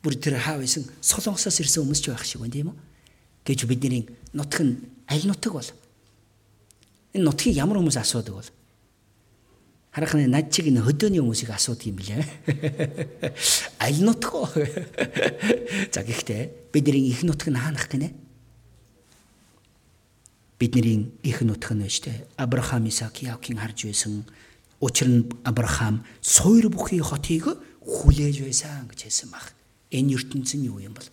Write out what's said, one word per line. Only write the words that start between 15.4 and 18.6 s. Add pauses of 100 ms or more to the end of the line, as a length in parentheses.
За,
гэхдээ
бидний
их
нутг
нь
хаанах
гинэ? (2500)